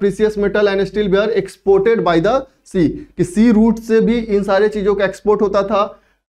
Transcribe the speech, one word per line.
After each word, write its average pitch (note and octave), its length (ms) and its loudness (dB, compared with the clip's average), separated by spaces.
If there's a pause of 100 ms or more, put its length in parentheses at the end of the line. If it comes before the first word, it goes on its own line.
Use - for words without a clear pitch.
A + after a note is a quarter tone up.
precious G#3 340 -2
metal G3+ 260 0
and G3 300 0
steel G#3 160 -2
were G#3+ 260 0
exported G3 600 0
by F3 200 0
the A3 240 0 (240)
sea। E3 240 0 (280)
कि F3+ 60 0
सी A3 280 2
रूट A3 280 2
से A3 220 0
भी A#3 160 0
इन G#3 260 -2
सारे G3+ 260 2
चीज़ों G#3 260 -2
का G3 100 -2
एक्सपोर्ट G3+ 360 -2
होता G3+ 220 0
था। G3+ 360 -4 (300)